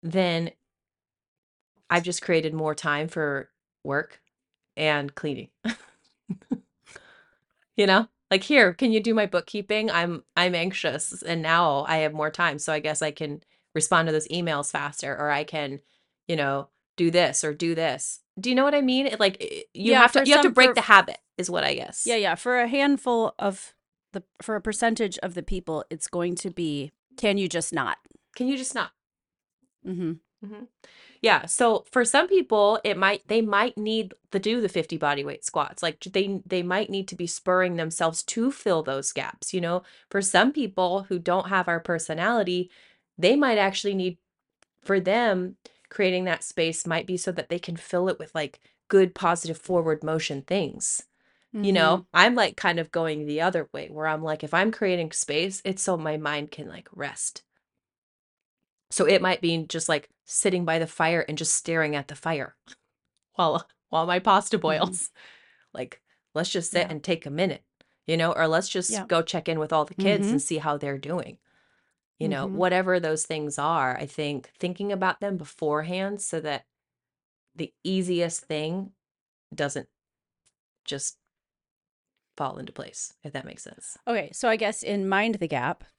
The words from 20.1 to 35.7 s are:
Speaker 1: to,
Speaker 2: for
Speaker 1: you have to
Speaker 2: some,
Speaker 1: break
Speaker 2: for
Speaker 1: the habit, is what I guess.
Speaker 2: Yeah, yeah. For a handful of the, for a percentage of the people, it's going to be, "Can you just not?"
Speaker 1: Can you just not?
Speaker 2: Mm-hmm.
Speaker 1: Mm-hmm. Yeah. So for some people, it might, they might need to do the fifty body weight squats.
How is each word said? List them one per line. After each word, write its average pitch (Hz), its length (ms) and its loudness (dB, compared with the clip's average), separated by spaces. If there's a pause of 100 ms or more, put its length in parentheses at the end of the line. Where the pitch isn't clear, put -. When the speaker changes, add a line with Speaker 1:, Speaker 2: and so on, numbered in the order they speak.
Speaker 1:
to, 285 80 6
Speaker 2:
for 269 60 4
Speaker 1:
you 285 80 8
have 294 80 10
to 285 60 8
Speaker 2:
some, 233 40 4
Speaker 1:
break 254 180 10
Speaker 2:
for 226 40 0
Speaker 1:
the 226 80 4
habit, - 360 8 (200)
is 175 120 -4
what 170 140 0
I 143 100 2
guess. - 320 -8
Speaker 2:
Yeah, 233 100 0
yeah. 190 180 2
For 247 260 0
a 240 80 2
handful 262 720 2
of - 360 -4 (380)
the, 185 100 -8 (200)
for 220 120 -4
a 208 60 -2
percentage 220 580 0
of 175 160 -8
the 175 80 -6
people, 165 480 -4
it's 160 180 -8
going 175 280 -2
to 190 140 -8
be, 147 420 -6 (240)
"Can 202 220 0
you 185 100 0
just - 240 -4
not?" 131 260 -2 (380)
Speaker 1:
Can 254 120 -2
you 277 80 0
just 254 180 -8
not? 220 180 -6 (920)
Speaker 2:
Mm-hmm. 175 260 -4 (320)
Speaker 1:
Mm-hmm. 208 200 -16 (560)
Yeah. 196 260 4
So 233 440 2
for 247 140 2
some 294 240 4
people, 220 560 4
it 202 120 0
might, 196 300 0
they 226 160 2
might 214 340 2
need 214 380 -2 (160)
to 196 80 -2
do 220 220 0
the 208 80 0
fifty 160 280 -4
body 143 280 -2
weight 143 200 -10
squats. - 380 -4